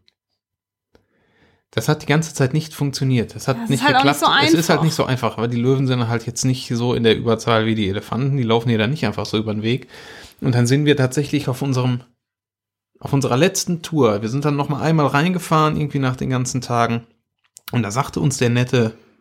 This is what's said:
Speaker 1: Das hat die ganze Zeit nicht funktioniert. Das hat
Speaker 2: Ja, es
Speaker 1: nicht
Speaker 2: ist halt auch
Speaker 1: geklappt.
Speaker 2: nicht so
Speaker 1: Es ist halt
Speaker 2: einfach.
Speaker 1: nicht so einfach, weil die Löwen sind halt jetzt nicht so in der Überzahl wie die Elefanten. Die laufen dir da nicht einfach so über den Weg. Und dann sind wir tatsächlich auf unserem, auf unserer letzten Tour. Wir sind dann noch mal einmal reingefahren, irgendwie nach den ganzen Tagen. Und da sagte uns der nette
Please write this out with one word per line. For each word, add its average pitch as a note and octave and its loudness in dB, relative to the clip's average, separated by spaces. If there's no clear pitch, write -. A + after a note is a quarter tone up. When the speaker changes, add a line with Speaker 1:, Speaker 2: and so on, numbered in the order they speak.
Speaker 1:
Das A#2 -2
hat D#3 0
die - -16
ganze D#3 0
Zeit C3 0
nicht D#3 -4
funktioniert. C3 -2
Das - -6
hat C3 0
Speaker 2:
Ja, A#3 -8
es G#3+ -2
Speaker 1:
nicht C#3 0
Speaker 2:
ist C4+ 0
halt C#4 4
auch B3+ 4
Speaker 1:
geklappt. C#4+ 2
Speaker 2:
nicht D4+ 2
so E4 6
Speaker 1:
Es - 4
ist D#3+ 0
halt D#3 4
Speaker 2:
einfach. D#3+ 0
Speaker 1:
nicht D#3+ 2
so - 0
einfach, B2 -2
weil A2+ -2
die A#2+ -2
Löwen C3 2
sind B2 0
halt A#2 -2
jetzt - -4
nicht C3 -2
so B2 0
in A#2+ 0
der A2+ 6
Überzahl A2+ 0
wie A2 2
die G#2+ 0
Elefanten. A#2+ -2
Die B2+ 0
laufen A2+ 2
dir A2 4
da G#2+ 2
nicht C#3+ -2
einfach G#2 -4
so - -2
über G#2+ -2
den G#2+ -4
Weg. B2 -2
Und C3+ 0
dann A#2+ 2
sind C#3+ 2
wir D3 6
tatsächlich C#3 0
auf B2+ -2
unserem, B2+ 0
auf - -10
unserer C3 2
letzten F3 0
Tour. A2+ 2
Wir A2 -4
sind C#3 -2
dann C#3+ 0
noch C#3+ -2
mal C3+ -4
einmal D3+ 2
reingefahren, D#3 0
irgendwie D3 -4
nach C3 -2
den C3+ -4
ganzen B2+ -2
Tagen. A#2 -2
Und B2 0
da G2+ -6
sagte B2 -4
uns C#3 0
der B2 2
nette A#2+ 2